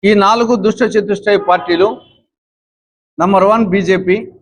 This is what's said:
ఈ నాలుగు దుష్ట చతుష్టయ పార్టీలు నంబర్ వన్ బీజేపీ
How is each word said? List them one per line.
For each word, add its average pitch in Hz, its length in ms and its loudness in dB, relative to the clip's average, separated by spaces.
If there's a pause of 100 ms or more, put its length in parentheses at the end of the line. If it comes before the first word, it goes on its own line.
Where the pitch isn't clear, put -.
ఈ - 20 4 (140)
నాలుగు 233 300 2 (100)
దుష్ట 220 180 0 (120)
చతుష్టయ 202 440 -2 (100)
పార్టీలు 175 400 0 (1300)
నంబర్ 190 280 2
వన్ 226 220 2
బీజేపీ 185 440 0 (260)